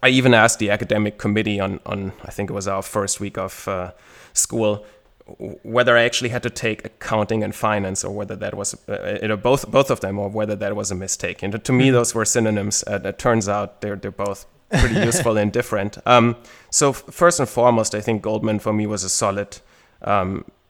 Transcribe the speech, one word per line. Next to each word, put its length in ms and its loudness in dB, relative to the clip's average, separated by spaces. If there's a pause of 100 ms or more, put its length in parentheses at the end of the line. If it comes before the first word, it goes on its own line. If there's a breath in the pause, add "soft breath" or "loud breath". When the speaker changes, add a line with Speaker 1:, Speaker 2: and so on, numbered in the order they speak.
Speaker 1:
I 60 6
even 260 6
asked 240 6
the 120 0
academic 480 0
committee 420 0
on, 260 -4
on, 260 -6 (120)
I 80 -14
think 180 -6
it 20 -6
was 160 -6
our 140 -2
first 380 -4
week 180 -8
of, 300 -8
uh, 240 -6 (400 loud breath)
school, 520 -2 (420 loud breath)
w-, 360 -14
whether 340 4
I 60 6
actually 280 0
had 120 -4
to 80 -2
take 340 -4
accounting 600 -2
and 100 -4
finance, 500 -2
or 80 -8
whether 240 -8
that 180 -8
was, 200 -6 (140)
uh, 340 -4
you 60 -2
know, 80 0
both, 340 2
both 200 4
of 100 0
them, 180 -4
or 100 -2
whether 280 -2
that 200 -4
was 140 -4
a 60 -4
mistake. 460 -6
And 220 -4
to 80 0
me, 140 6
Speaker 2:
Mm-hmm. 80 6
Speaker 1:
those 200 2
were 100 0
synonyms. 640 0
Uh, 180 -4
it 140 -6
turns 300 2
out 320 -4
they're, 160 -6
they're 140 -10
both 360 -6 (240)
pretty 300 4
Speaker 2:
<laughs> 100 2
Speaker 1:
useful 280 2
and 140 0
different. 540 -4
Um, 300 6 (340 loud breath)
so 200 4
f-, 200 -6
first 280 4
and 100 0
foremost, 460 4
I 60 -4
think 220 -2
Goldman 360 -2
for 140 -4
me 160 0
was 160 -4
a 40 -6
solid, 500 -2 (440 soft breath)
um, 420 -2 (260)